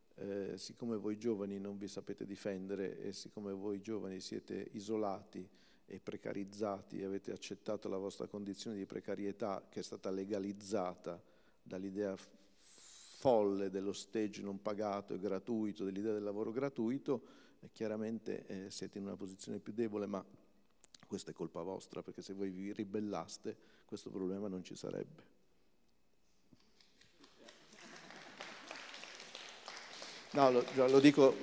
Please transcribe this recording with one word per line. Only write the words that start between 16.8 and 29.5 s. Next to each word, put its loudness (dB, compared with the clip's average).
eh, -18
chiaramente, -4
eh, -8
siete -8
in -4
una -4
posizione -8
più -8
debole, 0
ma -4
questa -6
è -12
colpa -4
vostra, -6
perché -10
se -10
voi -2
vi -4
ribellaste -4
questo -8
problema -2
non -4
ci -12
sarebbe. -6